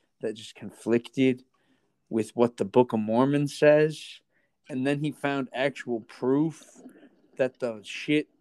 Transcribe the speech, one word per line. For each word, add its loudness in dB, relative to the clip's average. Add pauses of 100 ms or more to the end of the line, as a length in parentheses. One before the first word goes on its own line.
(220)
that -4
just -18
conflicted -2 (680)
with -2
what 2
the -2
Book 2
of 0
Mormon 2
says. 2 (480)
And -4
then 0
he -2
found -4
actual -4
proof -2 (560)
that -2
the -6
shit -2 (120)